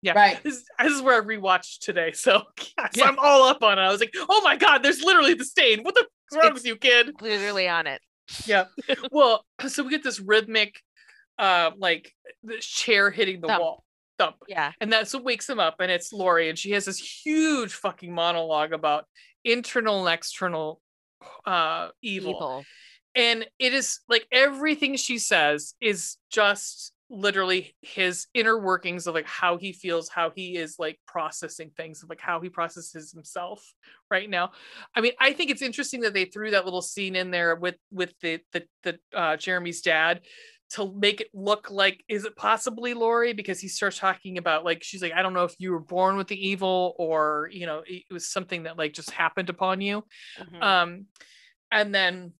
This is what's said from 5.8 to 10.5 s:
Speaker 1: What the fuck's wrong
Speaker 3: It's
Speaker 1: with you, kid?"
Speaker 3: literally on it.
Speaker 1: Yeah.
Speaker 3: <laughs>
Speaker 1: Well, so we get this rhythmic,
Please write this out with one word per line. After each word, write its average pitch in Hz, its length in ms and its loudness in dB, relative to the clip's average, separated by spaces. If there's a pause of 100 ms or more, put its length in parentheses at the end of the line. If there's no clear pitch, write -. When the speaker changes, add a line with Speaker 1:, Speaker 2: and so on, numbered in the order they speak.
Speaker 1:
What 359 100 -2
the 494 60 8 (300)
fuck's 311 120 4
wrong 320 100 8
Speaker 3:
It's - 20 -6
Speaker 1:
with 240 120 -8
you, 226 100 -4
kid?" 240 360 6 (100)
Speaker 3:
literally 202 460 -2
on 165 180 0
it. 135 160 -8 (420)
Speaker 1:
Yeah. 196 220 2 (220)
Speaker 3:
<laughs> 262 220 -4
Speaker 1:
Well, 269 340 4 (240)
so 277 160 -4
we 254 60 -6
get 302 120 -2
this 247 180 -6
rhythmic, 214 600 0 (580)